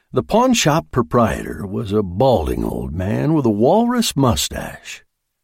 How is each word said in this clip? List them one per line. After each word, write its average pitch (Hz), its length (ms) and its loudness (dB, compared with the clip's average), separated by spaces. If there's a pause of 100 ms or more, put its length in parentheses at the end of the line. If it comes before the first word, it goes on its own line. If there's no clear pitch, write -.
(100)
The 123 120 -2
pawn 240 320 2
shop 160 360 2
proprietor 117 760 0
was 101 260 -6
a 107 100 2
balding 87 640 0
old 58 300 -6
man 117 400 -2
with 147 100 2
a 117 60 2
walrus 220 640 2
mustache. - 880 -2 (400)